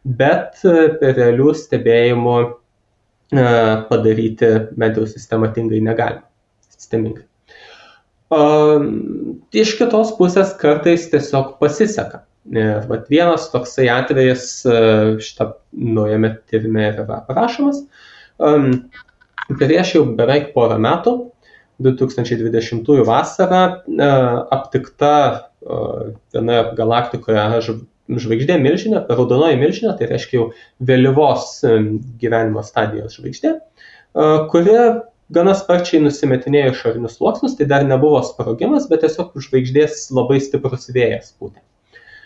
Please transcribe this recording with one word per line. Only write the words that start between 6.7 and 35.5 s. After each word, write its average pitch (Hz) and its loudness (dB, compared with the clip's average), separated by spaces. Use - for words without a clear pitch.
Am, 151 2
iš 214 0
kitos 220 0
pusės 190 2
kartais 165 0
tiesiog - -2
pasiseka. - -2
Ir 107 -2
vat 113 -6
vienas 165 2
toksai - -2
atvejis, 131 2
e, 117 2
šitą 110 -8
naujame 110 -2
tyrime 110 -2
ir 110 -8
yra 110 -8
aprašomas. 277 -2
Am, 147 2
prieš 160 0
jau 147 4
beveik 123 0
porą 117 2
metų 170 0
du 131 2
tūkstančiai 123 -4
dvidešimtųjų 117 0
vasarą, 175 0
e, 143 0
aptikta, - -2
e, - -10
vienoje 117 0
galaktikoje 113 -2
žv-, 113 -8
žvaigždė 120 0
milžinė, 180 0
raudonoji 127 2
milžinė, 185 0
tai - -4
reiškia 127 -4
jau 113 -2
vėlyvos, 131 2
e, 113 2
gyvenimo 113 -2
stadijos 107 -6
žvaigždė, 302 -4
e, - -6
kuri 175 4
gana 175 2